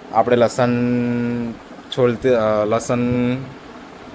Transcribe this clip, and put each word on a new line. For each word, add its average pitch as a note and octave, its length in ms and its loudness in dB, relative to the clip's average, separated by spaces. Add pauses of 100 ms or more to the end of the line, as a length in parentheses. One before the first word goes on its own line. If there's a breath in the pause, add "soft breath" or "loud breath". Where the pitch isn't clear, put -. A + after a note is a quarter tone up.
(120)
આપણે A#2 240 2
લસણ A#2+ 360 2 (1300)
છોલતે, B2 380 2
અ, G#2+ 300 2
લસણ B2 680 0 (800)